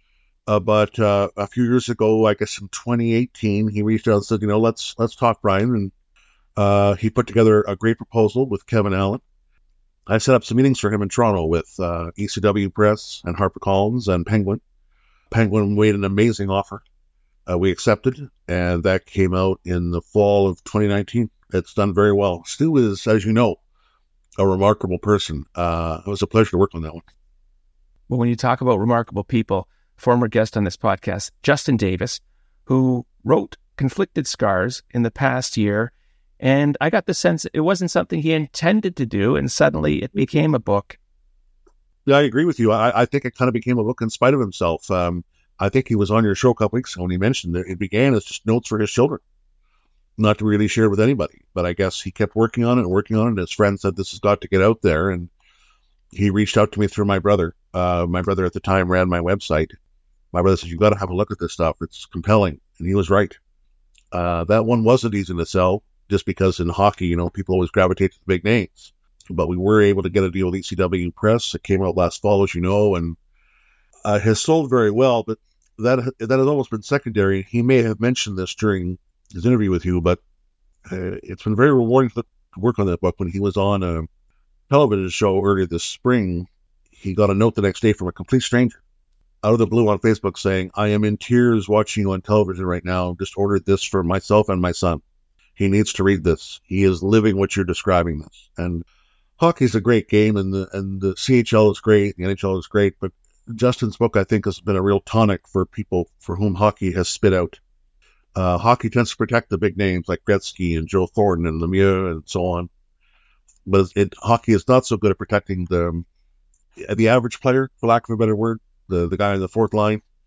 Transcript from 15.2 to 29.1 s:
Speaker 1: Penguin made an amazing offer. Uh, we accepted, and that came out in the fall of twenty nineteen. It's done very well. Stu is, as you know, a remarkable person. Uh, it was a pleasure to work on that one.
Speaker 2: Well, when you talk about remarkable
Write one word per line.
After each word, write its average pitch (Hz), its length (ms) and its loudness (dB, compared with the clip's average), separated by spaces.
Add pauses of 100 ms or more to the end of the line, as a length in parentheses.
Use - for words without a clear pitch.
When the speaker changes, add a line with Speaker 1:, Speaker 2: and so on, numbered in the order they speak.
Speaker 1:
Penguin 104 440 0
made 104 200 4
an 101 80 -4
amazing 101 480 0
offer. 98 320 -6 (640)
Uh, 90 80 -2
we 92 140 2
accepted, 127 580 -2 (180)
and 87 360 -2
that 95 240 0
came 92 260 -2
out 92 320 0
in 87 240 -2
the 85 120 -4
fall 101 460 2
of 90 160 -6
twenty 104 240 -2
nineteen. 101 440 -2 (220)
It's 92 220 -4
done 101 180 0
very 101 180 4
well. 98 340 0
Stu 156 320 -2
is, 107 280 0
as 110 180 2
you 110 80 -2
know, 110 260 2 (800)
a 98 100 2
remarkable 95 500 2
person. 95 560 -2
Uh, 85 520 -4
it 98 40 -10
was 101 120 -4
a 98 60 -2
pleasure 110 240 2
to 87 60 -2
work 98 160 2
on 85 80 -10
that 78 120 -12
one. 82 100 -18 (1040)
Speaker 2:
Well, 123 100 -2
when 120 100 2
you 120 60 0
talk 123 260 -2
about 120 180 0
remarkable 113 440 -2